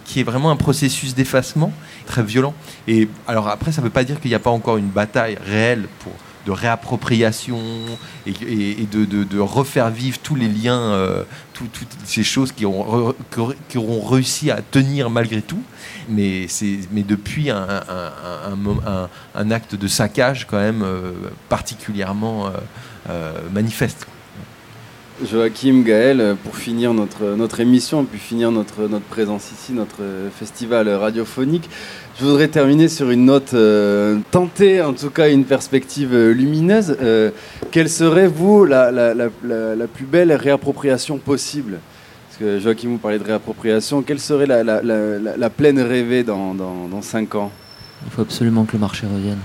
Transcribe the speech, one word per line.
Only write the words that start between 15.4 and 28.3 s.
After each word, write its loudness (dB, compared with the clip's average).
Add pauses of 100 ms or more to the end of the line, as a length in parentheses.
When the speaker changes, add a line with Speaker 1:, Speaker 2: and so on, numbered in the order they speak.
Speaker 1:
tout. -8 (460)
Mais -2
c'est, -4 (140)
mais -2
depuis -2
un, -2
un, -6
un, -10
un, -2
un, -10 (260)
un -2
acte -6
de -4
saccage 0
quand -4
même, 0
euh, -6 (380)
particulièrement, -6
euh, -6 (580)
euh, -8 (180)
manifeste. -4 (1200)
Speaker 2:
Joachim, 4
Gaël, 4
pour -12
finir -2
notre, -2
notre -2
émission, 4
puis -12
finir -2